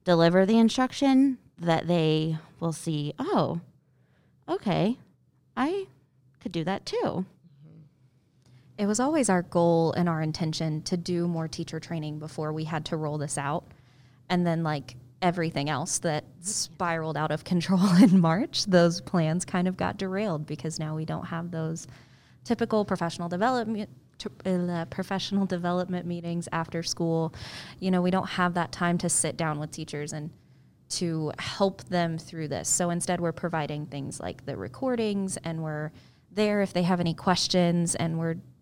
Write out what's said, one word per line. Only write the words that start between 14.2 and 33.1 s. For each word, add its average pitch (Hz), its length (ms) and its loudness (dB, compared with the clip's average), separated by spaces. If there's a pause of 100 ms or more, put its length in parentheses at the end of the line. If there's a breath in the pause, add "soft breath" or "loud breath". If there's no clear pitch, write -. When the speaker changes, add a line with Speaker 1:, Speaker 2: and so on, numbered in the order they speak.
Speaker 2:
And 180 180 2
then, 165 180 2
like, 151 320 -4 (240)
everything 165 500 0
else 147 280 -2
that 151 260 -2 (160)
spiraled 165 760 -4
out 151 140 0
of 151 140 -4
control 180 520 4
<laughs> 185 60 12
in 190 180 8
March, 165 460 0
those 175 340 4
plans 165 440 0
kind 185 240 0
of 185 80 -4
got 185 220 -4
derailed 185 480 -4
because 156 320 -8
now 156 180 -4
we 156 80 -4
don't 156 220 -6
have 170 240 -6
those 160 360 -6 (580 soft breath)
typical 220 400 2
professional 175 440 -2
development, 220 600 0 (300)
t-, - 100 -10 (180)
uh, 175 400 0
professional 196 600 -2
development 180 600 -2
meetings 170 440 -4
after 165 320 -4
school. 160 500 0 (460 loud breath)
You 185 120 0
know, 180 120 4
we 180 80 4
don't 185 200 0
have 180 240 0
that 170 180 -2
time 175 260 2
to 170 100 0
sit - 280 0
down 151 240 -2
with 156 100 -6
teachers 151 420 -8
and 156 180 -8 (580 soft breath)
to 160 500 -2
help - 460 0
them 170 340 0
through 160 300 -8
this. 107 200 -4
So 175 220 2
instead, 175 300 0